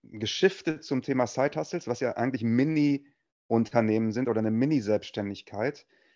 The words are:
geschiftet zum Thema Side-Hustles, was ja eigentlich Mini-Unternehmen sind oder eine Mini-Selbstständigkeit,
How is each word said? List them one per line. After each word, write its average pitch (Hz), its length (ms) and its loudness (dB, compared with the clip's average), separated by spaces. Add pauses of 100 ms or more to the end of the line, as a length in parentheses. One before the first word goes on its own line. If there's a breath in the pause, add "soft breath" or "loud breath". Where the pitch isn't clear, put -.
geschiftet 156 800 -2
zum 127 200 -2
Thema 127 240 0
Side-Hustles, 147 600 -2
was 120 140 -4
ja 120 160 -2
eigentlich 123 260 -2
Mini-Unternehmen 117 1700 0
sind 123 180 -2
oder 110 80 2
eine 110 120 0
Mini-Selbstständigkeit, 110 1300 -2 (320)